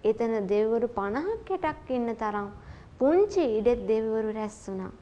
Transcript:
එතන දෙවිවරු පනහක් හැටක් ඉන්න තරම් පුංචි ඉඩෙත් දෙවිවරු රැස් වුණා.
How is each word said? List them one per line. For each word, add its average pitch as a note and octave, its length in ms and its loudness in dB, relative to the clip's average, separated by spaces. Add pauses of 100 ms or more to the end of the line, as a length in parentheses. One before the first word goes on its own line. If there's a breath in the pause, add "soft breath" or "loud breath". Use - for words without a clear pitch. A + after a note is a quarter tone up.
එතන A3+ 320 2 (100)
දෙවිවරු A3 460 2
පනහක් C4 600 -4
හැටක් E4 380 -4
ඉන්න A#3+ 260 -2
තරම් G#3 320 -4 (480 loud breath)
පුංචි F#4 560 4
ඉඩෙත් A3+ 320 2
දෙවිවරු A3 500 0
රැස් G#3+ 280 -6
වුණා. F#3+ 300 -8 (100)